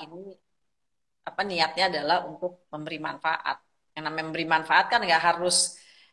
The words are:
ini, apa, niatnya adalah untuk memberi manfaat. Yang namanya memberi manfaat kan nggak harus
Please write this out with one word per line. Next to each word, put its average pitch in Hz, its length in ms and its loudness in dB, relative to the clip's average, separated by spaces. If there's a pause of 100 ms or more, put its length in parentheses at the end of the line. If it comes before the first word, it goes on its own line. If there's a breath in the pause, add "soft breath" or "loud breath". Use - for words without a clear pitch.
ini, 175 320 -16 (960)
apa, 190 160 -6
niatnya 175 480 0
adalah 160 320 0
untuk 175 480 -10
memberi 151 240 -10
manfaat. 151 640 -4 (320)
Yang 156 160 -10
namanya 160 240 2
memberi 160 160 -2
manfaat 165 400 4
kan 226 160 2
nggak 165 160 4
harus 175 560 2 (360 loud breath)